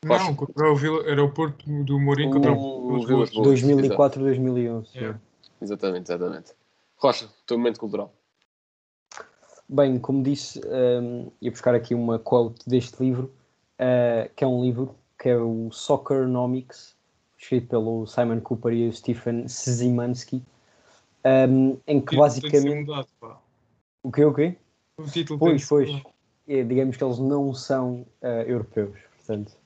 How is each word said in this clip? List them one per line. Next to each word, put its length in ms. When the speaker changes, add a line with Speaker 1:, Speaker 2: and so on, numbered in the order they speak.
Speaker 1:
Não, 120
Speaker 2:
Rocha. 180
Speaker 1:
contra 380
o 20
Vila, 340
era 140
o 80
Porto 340
do 160
Mourinho 320
contra 200
o, 40
Speaker 2:
O 400
Speaker 1:
o 100
Speaker 2:
Vilas 240
Boas, 160
Speaker 3:
Dois 160
mil 180
e 140
quatro, 260
Speaker 2:
exato. 0
Speaker 3:
dois 180
mil 200
e 100
onze, 280
Speaker 1:
Yeah. 220
Speaker 3:
sim. 60
Speaker 2:
Exatamente, 500
exatamente. 420
Rocha, 320
teu 120
momento 200
cultural. 340
Speaker 3:
Bem, 280
como 240
disse, 440
hum, 640
ia 80
buscar 240
aqui 200
uma 240
quote 480
deste 360
livro, 280
eh, 560
que 80
é 40
um 180
livro 320
que 100
é 80
o 340
Soccernomics, 1300
escrito 320
pelo 380
Simon 340
Cooper 320
e 160
o 60
Stephen 520
Szymanski, 960
hum, 260
em 140
que 180
Speaker 1:
O 100
título 20
tem 100
que 0
ser 160
Speaker 3:
basicamente 300
Speaker 1:
mudado, 220
pá. 180
Speaker 3:
O 80
quê, 140
o 80
quê? 240
Speaker 1:
O 80
título 340
tem 120
Speaker 3:
Pois, 100
Speaker 1:
que 80
ser 60
Speaker 3:
pois. 160
Speaker 1:
mudado. 240
Speaker 3:
É, 160
digamos 320
que 80
eles 140
não 340
são, 540
eh, 280
europeus, 480
portanto. 340